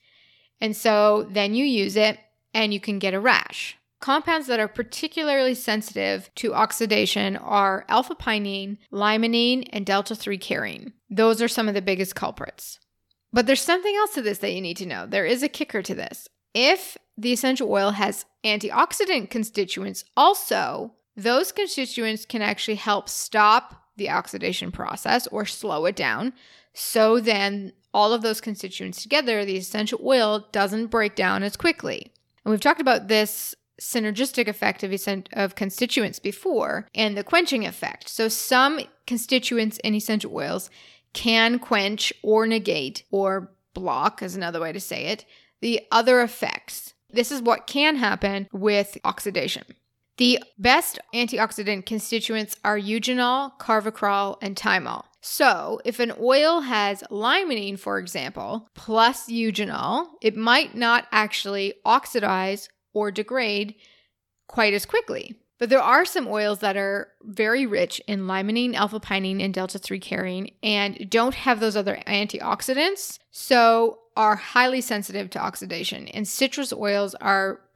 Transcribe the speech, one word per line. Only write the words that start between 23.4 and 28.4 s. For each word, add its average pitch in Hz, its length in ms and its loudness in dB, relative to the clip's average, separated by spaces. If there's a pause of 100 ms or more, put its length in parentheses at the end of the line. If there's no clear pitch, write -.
the 202 120 -4
oxidation 180 600 -4
process - 560 -2
or 208 180 -6
slow 160 400 -4
it 190 120 0
down. 147 340 -2 (420)
So 220 460 2
then 202 540 -2 (200)
all 208 200 4
of 233 80 0
those 220 180 -2
constituents 190 640 -10